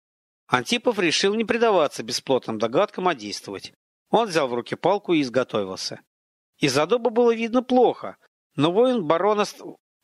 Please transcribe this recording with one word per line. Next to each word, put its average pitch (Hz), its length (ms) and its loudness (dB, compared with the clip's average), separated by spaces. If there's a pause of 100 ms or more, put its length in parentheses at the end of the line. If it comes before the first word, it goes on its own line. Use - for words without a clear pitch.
(480)
Антипов 202 500 0
решил 196 380 0
не 226 80 -2
предаваться 208 600 0
бесплотным 117 540 -4
догадкам, 160 520 -2
а 165 60 -2
действовать. 101 580 -12 (360)
Он 226 180 0
взял 156 200 0
в 120 60 -4
руки 120 220 -6
палку 185 380 0
и 156 80 4
изготовился. 113 800 -4 (560)
Из-за 147 300 0
дуба 233 220 0
было 233 260 4
видно 226 260 -2
плохо, 240 560 0 (380)
но 147 160 2
воин 233 340 2
барона 196 380 2
ст-, - 340 -10 (260)